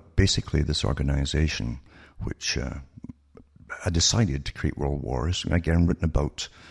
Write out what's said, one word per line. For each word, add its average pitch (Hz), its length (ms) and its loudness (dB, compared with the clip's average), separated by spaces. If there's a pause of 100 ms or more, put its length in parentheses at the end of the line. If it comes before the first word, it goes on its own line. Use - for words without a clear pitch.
(160)
basically, - 480 4
this 71 200 -2
organization, 69 960 0 (400)
which, - 380 -6
uh, 62 180 -6 (1080)
had 87 100 -2
decided 82 520 2
to - 80 -10
create - 240 -4
world 71 260 -2
wars, 69 400 -2
and - 100 -4
again, 82 320 4
written 82 200 2
about 73 420 0 (240)